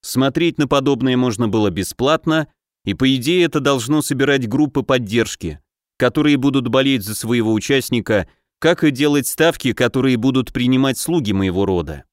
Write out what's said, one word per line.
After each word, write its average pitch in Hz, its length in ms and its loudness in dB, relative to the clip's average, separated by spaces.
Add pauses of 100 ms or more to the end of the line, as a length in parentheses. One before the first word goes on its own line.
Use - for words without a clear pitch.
Смотреть 139 580 -2
на 139 80 2
подобное 131 500 0
можно 117 300 0
было 104 240 0
бесплатно, 151 760 -2 (360)
и, 98 80 -4
по 131 220 0
идее, 165 300 2
это 151 160 -2
должно 139 420 0
собирать 135 440 0
группы 139 360 0
поддержки, 107 760 -2 (380)
которые 147 400 2
будут 131 300 0
болеть 131 360 0
за 104 120 -8
своего 110 360 0
участника, 110 800 0 (300)
как 165 240 0
и 151 80 4
делать 143 340 0
ставки, 156 480 0
которые 127 440 0
будут 127 360 0
принимать 131 460 0
слуги 156 320 -2
моего 95 340 0
рода. 80 480 -4